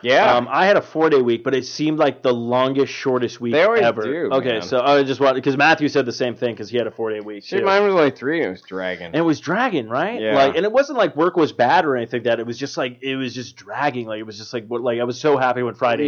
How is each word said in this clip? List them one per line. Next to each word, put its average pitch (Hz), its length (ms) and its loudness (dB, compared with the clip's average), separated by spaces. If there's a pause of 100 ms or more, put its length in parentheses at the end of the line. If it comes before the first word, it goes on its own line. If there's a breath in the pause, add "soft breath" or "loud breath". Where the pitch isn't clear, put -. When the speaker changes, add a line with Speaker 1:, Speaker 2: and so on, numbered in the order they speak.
Speaker 1:
Yeah. 123 360 4
Speaker 2:
Um, 123 120 0
I 151 180 2
had 202 100 6
a 151 40 4
four-day 156 420 2
week, 117 200 0
but 131 140 0
it 127 100 -2
seemed 151 320 -2
like 143 240 0
the 127 100 2
longest, 127 600 0
shortest 123 480 -2
week 120 120 -2
Speaker 1:
They 156 120 4
always 226 180 2
Speaker 2:
ever. 117 220 0
Speaker 1:
do, 139 280 -4
Speaker 2:
Okay, 131 200 0
Speaker 1:
man. 107 100 -2
Speaker 2:
so 123 180 -2
I 139 220 4
just 131 160 -2
want, 131 240 2
'cause 135 140 0
Matthew 151 320 2
said 135 180 0
the 117 60 -6
same 123 240 -4
thing 120 180 -4
'cause 101 160 -12
he 120 80 -2
had 117 80 0
a 107 60 -8
four-day 110 260 -4
week, 104 240 -12
Speaker 1:
Shit, - 160 -6
Speaker 2:
too. 202 80 -2
Speaker 1:
mine 196 160 4
was 202 120 2
only 151 180 4
three 143 260 -4
and 143 80 0
it 92 60 -4
was 92 100 -14
dragging. 92 440 -8
Speaker 2:
And 139 100 -6
it 160 60 0
was 160 180 0
dragging, 180 480 -2
right? 170 320 -4
Speaker 1:
Yeah. 214 160 0
Speaker 2:
Like, 139 200 4
and 170 80 -2
it 208 60 0
wasn't 277 280 0
like 160 180 0
work 175 200 2
was 151 140 2
bad 147 340 2
or 139 120 0
anything 117 220 -4
like 113 80 -4
that. 117 120 2
It 117 80 -4
was 120 100 -8
just 135 220 -8
like, 127 240 -6
it 135 140 -4
was 127 180 -6
just 120 220 -12
dragging. 123 500 -4
Like, 110 140 -8
it - 60 -10
was 107 120 -16
just 110 160 -18
like, 113 140 -6
what, 120 140 -6
like, 120 180 -2
I - 40 0
was 120 160 -6
so 151 160 2
happy 123 280 0
when 113 100 -4
Friday 127 340 0